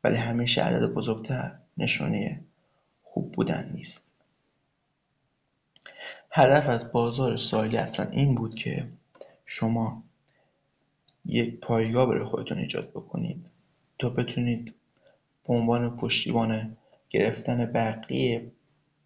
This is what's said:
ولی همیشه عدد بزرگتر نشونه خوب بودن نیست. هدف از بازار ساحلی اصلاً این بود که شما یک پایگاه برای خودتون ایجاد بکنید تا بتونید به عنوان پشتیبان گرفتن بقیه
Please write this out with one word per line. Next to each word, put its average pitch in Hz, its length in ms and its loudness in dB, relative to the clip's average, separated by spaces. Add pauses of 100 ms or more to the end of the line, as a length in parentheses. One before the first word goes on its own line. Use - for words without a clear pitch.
ولی 110 120 4
همیشه 117 460 2
عدد 117 240 2
بزرگتر 113 720 -4 (200)
نشونه - 640 -2 (600)
خوب - 300 -6
بودن - 420 -2
نیست. - 380 -6 (2250)
هدف 143 380 6
از 117 240 0
بازار 120 440 2
ساحلی 113 400 0
اصلاً - 340 0
این 139 240 4
بود 113 200 -2
که - 340 -6 (580)
شما 113 560 -2 (1200)
یک 117 360 0
پایگاه 117 460 2
برای 107 180 0
خودتون - 340 -4
ایجاد - 320 -4
بکنید - 600 -8 (480)
تا 120 120 -2
بتونید 120 640 -2 (720)
به 123 60 2
عنوان 120 420 2
پشتیبان 110 800 0 (340)
گرفتن 117 560 2
بقیه 117 840 -2 (540)